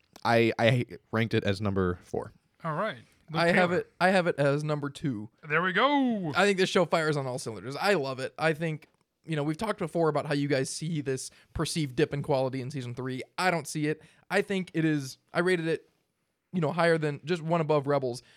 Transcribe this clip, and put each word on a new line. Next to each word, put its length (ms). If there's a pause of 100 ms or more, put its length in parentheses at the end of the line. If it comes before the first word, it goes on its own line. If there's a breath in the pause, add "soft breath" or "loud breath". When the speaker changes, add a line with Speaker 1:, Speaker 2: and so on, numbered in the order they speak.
(240)
Speaker 1:
I, 360
I 260 (260)
ranked 220
it 100
as 160
number 440
four. 300 (300)
Speaker 2:
All 120
right. 220 (340)
Luke 100
Speaker 3:
I 100
have 200
Speaker 2:
Taylor. 100
Speaker 3:
it, 180
I 100
have 180
it 100
as 260
number 280
two. 380 (180)
Speaker 2:
There 160
we 100
go. 640
Speaker 3:
I 100
think 140
this 100
show 160
fires 320
on 80
all 140
cylinders. 400
I 160
love 240
it. 180
I 160
think, 360 (360)
you 100
know, 80
we've 140
talked 220
before 300
about 180
how 80
you 120
guys 220
see 320
this 300 (240 soft breath)
perceived 400
dip 180
in 80
quality 400
in 80
season 240
three. 300 (160)
I 120
don't 160
see 200
it. 140 (280 soft breath)
I 140
think 320
it 100
is, 320 (160)
I 60
rated 280
it, 220 (640)
you 80
know, 100
higher 280
than, 260
just 160
one 200
above 260
Rebels. 340 (140 soft breath)